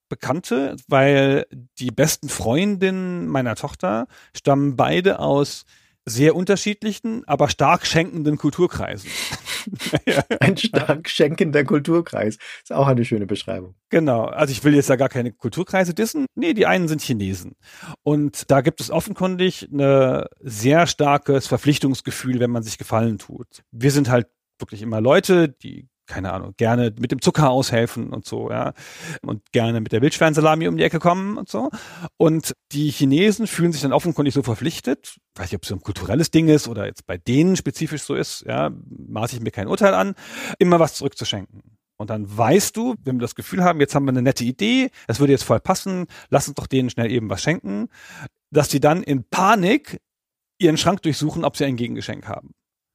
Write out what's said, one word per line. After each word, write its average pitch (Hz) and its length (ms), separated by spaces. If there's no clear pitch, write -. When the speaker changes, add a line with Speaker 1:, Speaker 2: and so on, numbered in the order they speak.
Speaker 1:
Bekannte, 233 680
weil 139 600
die 123 100
besten 143 380
Freundinnen 180 960
meiner 131 300
Tochter - 500
stammen 139 440
beide 165 420
aus 143 460
sehr 135 300
unterschiedlichen, 208 920
aber 143 200
stark 151 380
schenkenden 156 500
Kulturkreisen. 143 720
<laughs> - 760
Speaker 2:
Ein 175 160
stark 151 520
schenkender 151 560
Kulturkreis. 147 760
Ist - 100
auch 139 140
eine 123 180
schöne 104 220
Beschreibung. 95 480
Speaker 1:
Genau. 135 340
Also 135 280
ich 120 120
will 147 100
jetzt 143 160
da 131 60
gar 131 120
keine 120 240
Kulturkreise 175 640
dissen. 226 400
Nee, 269 200
die - 120
einen 180 220
sind 156 140
Chinesen. 95 500
Und 147 480
da 135 100
gibt 147 200
es - 100
offenkundig 185 840
ein 139 520
sehr 139 460
starkes 143 600
Verpflichtungsgefühl, 131 920
wenn 120 100
man 117 120
sich 110 160
Gefallen 113 400
tut. - 520
Wir 123 200
sind 135 200
halt 123 160
wirklich 104 240
immer 110 180
Leute, 170 480
die, - 400
keine 92 260
Ahnung, 92 240
gerne 117 420
mit 120 120
dem 135 100
Zucker 151 300
aushelfen 120 600
und 123 140
so, 113 240
ja, 120 240
und - 300
gerne 117 280
mit 110 120
der 113 100
Wildschweinsalami 156 640
um 170 80
die 160 80
Ecke 160 160
kommen 190 360
und 190 120
so. 240 220
Und 160 360
die 147 180
Chinesen 185 560
fühlen 170 260
sich 139 100
dann 139 100
offenkundig 143 420
so 139 80
verpflichtet, - 760
weiß 92 100
nicht, 101 100
ob - 60
es - 80
so 101 40
ein 92 60
kulturelles 110 500
Ding 160 180
ist 151 200
oder 107 180
jetzt - 200
bei 95 120
denen 160 380
spezifisch 147 460
so 139 120
ist, - 320
ja, 131 240
maße 113 480
ich 117 60
mir 110 100
kein 101 160
Urteil 190 260
an, 190 200
immer 175 200
was 156 160
zurückzuschenken. 104 680
Und 104 140
dann 104 260
weißt 139 400
du, 233 260
wenn 127 140
wir 120 60
das 117 120
Gefühl 180 300
haben, 165 160
jetzt 139 140
haben 143 100
wir 135 60
eine 127 120
nette 127 220
Idee, 233 460
das 117 100
würde 139 140
jetzt - 120
voll 117 160
passen, 185 460
lass 139 160
uns 143 100
doch - 100
denen 127 240
schnell 117 200
eben 107 200
was 98 120
schenken, 196 460
dass 139 180
die 139 120
dann 151 220
in 135 220
Panik 202 760
ihren 160 180
Schrank - 260
durchsuchen, 156 420
ob 143 120
sie 147 80
ein 131 120
Gegengeschenk 113 520
haben. - 220